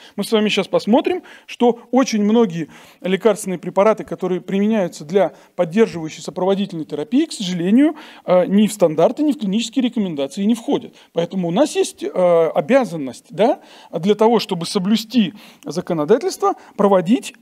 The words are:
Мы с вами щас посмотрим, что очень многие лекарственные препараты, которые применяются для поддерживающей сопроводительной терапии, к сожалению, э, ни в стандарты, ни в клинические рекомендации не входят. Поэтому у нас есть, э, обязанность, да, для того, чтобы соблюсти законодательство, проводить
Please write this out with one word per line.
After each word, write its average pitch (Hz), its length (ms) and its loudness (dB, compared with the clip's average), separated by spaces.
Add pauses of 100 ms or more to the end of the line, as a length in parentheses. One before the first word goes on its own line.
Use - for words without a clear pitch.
(160)
Мы 202 80 -6
с - 80 -6
вами 214 180 2
щас 190 200 -2
посмотрим, 294 520 0 (240)
что 233 360 0 (100)
очень 233 320 0
многие 202 460 0 (320)
лекарственные 185 580 0
препараты, 196 440 0
которые 180 360 -6
применяются 196 640 -2
для 165 300 0 (220)
поддерживающей 165 680 -2
сопроводительной 185 640 -4
терапии, 156 400 -2
к - 80 -14
сожалению, 202 640 2 (280)
э, 180 220 4
ни 202 200 4
в - 60 -4
стандарты, 170 480 2
ни 294 120 2
в - 40 -4
клинические 226 460 -2
рекомендации 240 140 -2 (100)
не 196 460 -2
входят. 226 400 -4 (180)
Поэтому 170 380 -2
у - 20 -2
нас 269 240 0
есть, - 260 -4
э, - 60 -6 (480)
обязанность, 165 760 -2
да, 226 280 0 (320)
для 180 240 0
того, 220 240 4
чтобы 180 260 -6
соблюсти 208 680 0 (320)
законодательство, 180 880 0 (240)
проводить 196 640 2